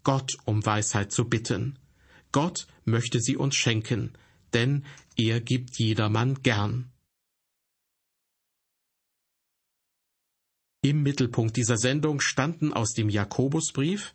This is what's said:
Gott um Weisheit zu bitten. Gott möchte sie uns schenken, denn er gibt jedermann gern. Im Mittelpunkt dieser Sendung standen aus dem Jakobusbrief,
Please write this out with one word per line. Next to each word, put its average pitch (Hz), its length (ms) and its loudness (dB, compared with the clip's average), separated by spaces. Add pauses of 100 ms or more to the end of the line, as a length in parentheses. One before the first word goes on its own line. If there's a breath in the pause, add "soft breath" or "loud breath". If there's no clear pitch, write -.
Gott 135 400 0
um 107 220 0
Weisheit 107 440 0
zu 123 140 0
bitten. 123 540 -2 (540 soft breath)
Gott 165 340 0 (180 soft breath)
möchte 113 340 0
sie 131 180 0
uns 139 200 -2
schenken, 113 560 0 (400 soft breath)
denn 139 320 2 (320 loud breath)
er 113 240 0
gibt 123 380 -4
jedermann 113 640 0
gern. 110 480 0 (4000)
Im 147 200 2
Mittelpunkt 123 540 0
dieser 120 220 2
Sendung 143 420 0
standen 151 520 0
aus 110 200 -2
dem 107 160 0
Jakobusbrief, 139 1080 0